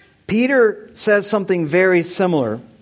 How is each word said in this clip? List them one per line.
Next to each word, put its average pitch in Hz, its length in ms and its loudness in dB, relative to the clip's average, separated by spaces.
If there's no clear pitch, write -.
Peter 240 680 0
says 208 360 -2
something 180 380 -2
very 180 340 2
similar. 156 580 -2